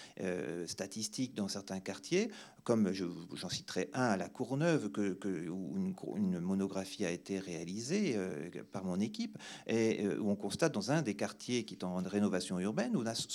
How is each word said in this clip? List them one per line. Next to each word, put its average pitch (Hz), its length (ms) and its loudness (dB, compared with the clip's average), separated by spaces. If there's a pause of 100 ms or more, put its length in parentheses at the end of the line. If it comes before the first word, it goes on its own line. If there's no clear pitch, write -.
(220)
euh, 87 460 -2
statistiques - 640 -4
dans 104 140 0
certains 98 320 -6
quartiers, 175 500 0 (340)
comme 110 280 4
je, 95 140 0 (280)
j'en - 160 -6
citerai - 440 -2
un 131 100 2
à 110 140 4
La 90 120 -2
Courneuve, 135 600 2
que, 104 240 2
que, 90 360 -2
où 87 280 -4
une, 95 160 0 (240)
une 98 220 4
monographie 95 640 0
a 85 60 2
été 92 280 -2
réalisée, 104 760 -2
euh, 87 340 -2 (220)
par 95 140 -6
mon 92 140 2
équipe, 220 380 -2 (300)
et, 113 380 4
euh, 85 140 2
où 104 100 2
on 101 60 4
constate 117 380 2
dans 104 180 0
un 160 100 4
des 139 140 0
quartiers 117 480 -2
qui 101 120 -12
est - 80 -10
en 90 200 0
rénovation 92 560 2
urbaine, 165 360 2
où 147 60 4
on 110 60 0
a 113 280 -2